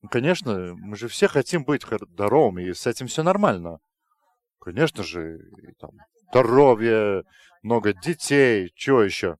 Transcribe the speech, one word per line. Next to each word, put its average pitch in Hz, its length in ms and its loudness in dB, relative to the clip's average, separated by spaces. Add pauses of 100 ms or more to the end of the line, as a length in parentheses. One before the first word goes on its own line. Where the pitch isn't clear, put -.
(120)
Конечно, 117 640 -2
мы 101 200 -14
же 113 120 -10
все 196 200 0
хотим 147 360 -2
быть 143 200 -2
хор-, 104 240 -8
здоровыми, 101 600 0
и 90 40 -6
с - 140 -6
этим 127 200 -6
всё 156 160 -6
нормально. 123 560 -2 (800)
Конечно 127 440 -4
же, 82 360 -12 (240)
и - 160 -20
там 76 120 -18 (380)
здоровье, 113 920 4 (400)
много 104 300 0
детей, 123 840 0
чего 135 260 2
ещё? 90 380 -2